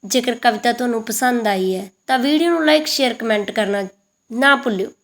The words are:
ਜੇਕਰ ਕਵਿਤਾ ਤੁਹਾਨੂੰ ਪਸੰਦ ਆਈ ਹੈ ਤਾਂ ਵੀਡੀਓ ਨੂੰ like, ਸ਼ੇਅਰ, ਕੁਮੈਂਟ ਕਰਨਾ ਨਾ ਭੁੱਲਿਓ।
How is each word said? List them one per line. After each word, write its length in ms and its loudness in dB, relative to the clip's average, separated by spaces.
ਜੇਕਰ 300 -2
ਕਵਿਤਾ 360 0
ਤੁਹਾਨੂੰ 320 -2
ਪਸੰਦ 440 -2
ਆਈ 280 0
ਹੈ 160 -8
ਤਾਂ 120 2
ਵੀਡੀਓ 300 2
ਨੂੰ 100 2
like, 260 2
ਸ਼ੇਅਰ, 280 0
ਕੁਮੈਂਟ 380 -2
ਕਰਨਾ 360 -2
ਨਾ 240 4
ਭੁੱਲਿਓ। 360 -4